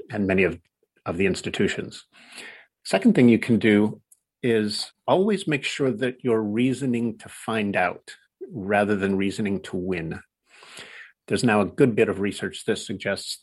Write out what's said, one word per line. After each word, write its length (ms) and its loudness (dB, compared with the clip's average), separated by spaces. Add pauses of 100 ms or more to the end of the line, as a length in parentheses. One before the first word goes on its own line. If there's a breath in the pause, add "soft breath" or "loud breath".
and 160 -2
many 180 2
of, 160 0 (460)
of 120 -6
the 100 2
institutions. 800 -4 (760 loud breath)
Second 300 4
thing 160 8
you 80 8
can 220 2
do 420 4 (400)
is 500 0 (140)
always 420 2
make 160 -2
sure 280 -2
that 320 -4
you're 180 2
reasoning 800 -2
to 100 -18
find 460 -4
out 400 -2 (360)
rather 440 0
than 220 0
reasoning 460 -2
to 140 -8
win. 420 -6 (1080 loud breath)
There's 160 0
now 180 4
a 40 2
good 300 2
bit 140 4
of 120 -4
research 440 -6
that 120 -2
suggests 640 -8